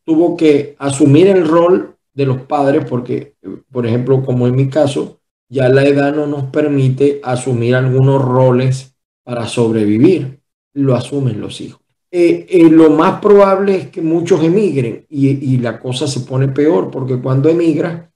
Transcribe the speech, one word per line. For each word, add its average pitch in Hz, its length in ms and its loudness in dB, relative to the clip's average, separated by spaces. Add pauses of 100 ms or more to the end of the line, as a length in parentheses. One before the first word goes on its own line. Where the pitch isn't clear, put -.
tuvo 165 320 0
que 147 420 0
asumir 139 480 4
el 185 180 2
rol 170 500 0 (180)
de 135 120 -2
los 131 180 -2
padres 147 420 0
porque, - 500 -8 (340)
por 123 160 -6
ejemplo, 123 380 0
como 123 240 -2
en 123 80 0
mi 135 140 0
caso, - 500 -4 (320)
ya 127 160 0
la 135 160 2
edad 143 320 0
no 151 120 -4
nos 143 180 -6
permite 139 760 0
asumir 123 520 -2
algunos 131 480 0
roles 127 720 0 (280)
para 120 240 -10
sobrevivir. 113 920 0 (340)
Lo 135 220 0
asumen 117 460 -4
los - 180 -14
hijos. - 220 -18 (300)
Eh, 170 380 0
eh, 170 200 6
lo 160 200 6
más 160 300 0
probable 196 560 4
es 156 140 -6
que 180 120 -12
muchos 160 420 0
emigren 165 680 -2
y, 139 200 0
y 135 280 -2
la 117 220 -4
cosa 131 280 -6
se 131 140 -6
pone 131 260 -2
peor 151 420 0
porque 127 300 -6
cuando 135 300 0
emigras 165 680 -2